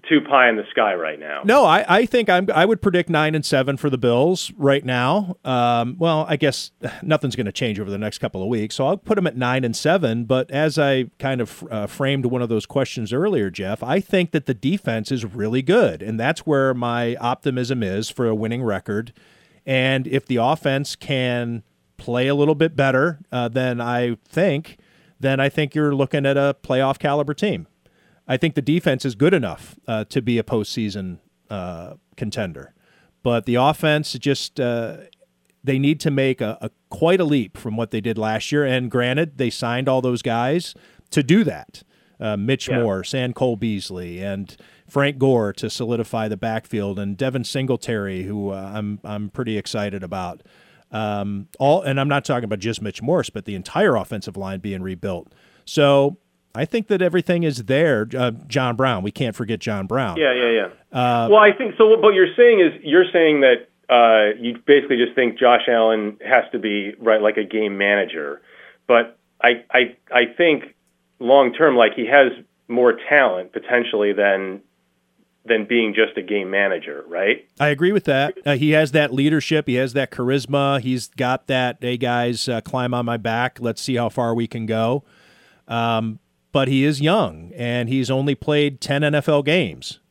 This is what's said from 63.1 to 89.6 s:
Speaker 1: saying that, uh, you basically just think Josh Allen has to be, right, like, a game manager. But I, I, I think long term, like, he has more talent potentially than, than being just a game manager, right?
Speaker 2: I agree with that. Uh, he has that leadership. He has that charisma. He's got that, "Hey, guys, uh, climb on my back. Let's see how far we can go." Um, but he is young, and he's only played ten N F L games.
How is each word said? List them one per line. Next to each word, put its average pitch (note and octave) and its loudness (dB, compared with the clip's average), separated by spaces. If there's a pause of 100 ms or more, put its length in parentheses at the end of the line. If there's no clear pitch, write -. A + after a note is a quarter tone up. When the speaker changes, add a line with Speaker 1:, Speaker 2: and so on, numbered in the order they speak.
Speaker 1:
saying D#3 4
that, B2+ 6 (200)
uh, A2+ 6
you A#2 -6
basically C#3 6
just A#2 2
think A#2+ 0
Josh A#2+ 4
Allen A2 2
has B2+ 4
to A#2+ -6
be, G#2 -4
right, A2 4
like, G#2 2
a G#2 -2
game G#2 -4
manager. F2+ -2 (460)
But A#2 2 (240)
I, A#2+ 2
I, B2+ 2 (160)
I B2 4
think D#3 0 (420)
long B2+ 6
term, D3+ 4
like, - 4
he A#2 -4
has C3 6 (380)
more A#2+ 4 (120)
talent G2+ 2
potentially A2+ 0
than, G2 0 (840)
than A2 2
being A2+ 0
just A2 0
a G2+ -6
game F#2+ -4
manager, F2 -2
right? F#2 -2 (140)
Speaker 2:
I D3 2
agree D#3 0
with G#3 0
that. C#3 0 (120)
Uh, C#3+ 2
he D3+ 2
has D3+ 2
that D3 2
leadership. D3 0
He B2+ 0
has B2+ 0
that C3+ -2
charisma. C3+ 0
He's B2 -4
got B2+ -4
that, B2+ -2
"Hey, B2 -4
guys, A#2+ -2
uh, A2+ -4
climb B2 -4
on B2 -2
my A#2 -4
back. A#2 -4
Let's A#2 -6
see C3 -4
how A#2 -2
far A#2 -2
we A#2 -2
can A2+ -8
go." A2+ -2 (640)
Um, A2+ -2 (320)
but C3+ 2
he C3+ 2
is D3 0
young, A2 0
and A#2+ -4
he's C3 -2
only C3+ 0
played D3 -2
ten D3 -2
N D3 2
F D3 0
L D3 2
games. C3+ -2 (100)